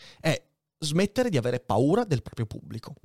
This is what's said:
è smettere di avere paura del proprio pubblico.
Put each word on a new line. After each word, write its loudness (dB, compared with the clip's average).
è 0
smettere 0
di 2
avere 0
paura 2
del 0
proprio -8
pubblico. -12